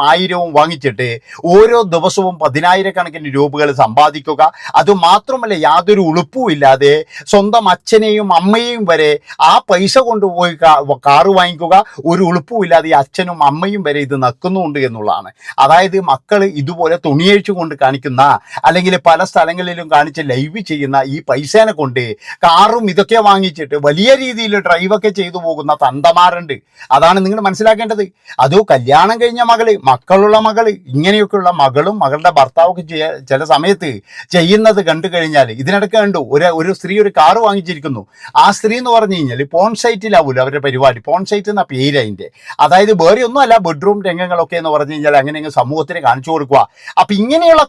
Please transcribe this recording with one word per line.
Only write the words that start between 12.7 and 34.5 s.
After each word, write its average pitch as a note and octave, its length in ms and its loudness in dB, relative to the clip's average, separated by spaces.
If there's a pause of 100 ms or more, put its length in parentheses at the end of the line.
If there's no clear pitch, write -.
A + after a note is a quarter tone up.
ഈ - 100 2
അച്ഛനും F3 360 -6 (120)
അമ്മയും F#3+ 380 -4
വരെ D3 180 -2
ഇത് C#3 180 -6
നക്കുന്നുണ്ട് D#3+ 540 -4 (100)
എന്നുള്ളതാണ്. G2+ 420 -6 (340)
അതായത് F3 340 4 (120)
മക്കൾ G3 300 0 (220)
ഇതുപോലെ E3 340 -2 (100)
തുണിയഴിച്ചു F#3 520 0
കൊണ്ട് D#3+ 240 -8
കാണിക്കുന്ന C3 400 0 (440)
അല്ലെങ്കിൽ F3+ 280 0 (140)
പല E3 120 4 (100)
സ്ഥലങ്ങളിലും F3 640 -4
കാണിച്ച് D3+ 280 0 (100)
ലൈവ് D3+ 280 -6 (100)
ചെയ്യുന്ന C#3 280 -2 (160)
ഈ - 20 -6 (120)
പൈസേനെ D3 520 0
കൊണ്ട് C3 220 -4 (420)
കാറും G#3 480 2
ഇതൊക്കെ G3+ 260 0 (100)
വാങ്ങിച്ചിട്ട് E3 480 -2 (100)
വലിയ F3+ 240 2 (120)
രീതിയിൽ A3+ 320 -6 (120)
ഡ്രൈവൊക്കെ F#3 440 0 (100)
ചെയ്തു F3+ 260 -6
പോകുന്ന D3+ 260 -6 (120)
തന്തമാരുണ്ട്. E3+ 720 0 (400)
അതാണ് E3 280 4
നിങ്ങൾ G#3 220 -4
മനസ്സിലാക്കേണ്ടത്. G#3+ 580 -2 (400)
അതോ D3 140 2 (140)
കല്യാണം D3 500 2
കഴിഞ്ഞ A#3+ 280 0
മകള്, A3+ 240 0 (160)
മക്കളുള്ള G3 460 2 (100)
മകള്, A3 260 -2 (220)
ഇങ്ങനെയൊക്കെയുള്ള G3 560 0 (120)
മകളും D3 400 0
മകളുടെ D#3 360 0
ഭർത്താവൊക്കെ E3+ 540 0
ചെയ്യ-, D#3 260 -6 (120)
ചില C3+ 100 0 (120)
സമയത്ത് E3+ 380 0 (440)
ചെയ്യുന്നത് G3+ 540 2